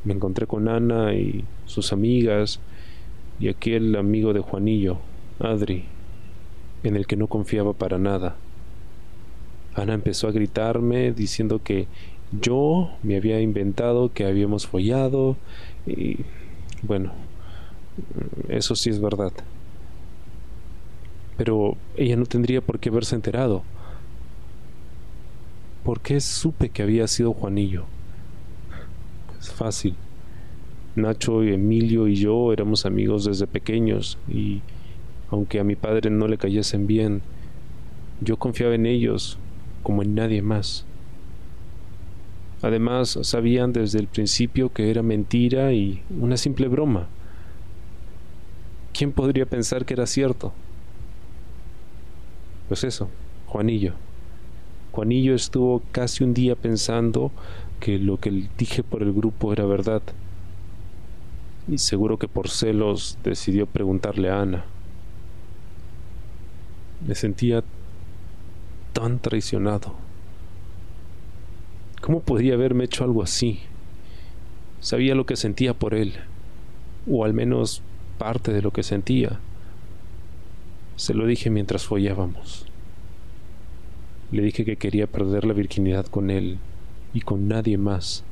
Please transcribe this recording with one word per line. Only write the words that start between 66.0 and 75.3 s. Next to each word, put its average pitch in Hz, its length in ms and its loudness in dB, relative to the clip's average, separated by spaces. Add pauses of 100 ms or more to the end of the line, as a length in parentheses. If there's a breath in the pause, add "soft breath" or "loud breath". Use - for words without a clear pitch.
Me 117 80 0
sentía 117 480 2 (1300)
tan 120 280 0
traicionado. 104 720 0 (2000)
¿Cómo 165 180 2
podía 127 360 4
haberme 127 280 4
hecho 123 220 0
algo 113 180 4
así? 110 380 2 (1200 loud breath)
Sabía 131 340 2
lo 131 100 4
que 127 120 0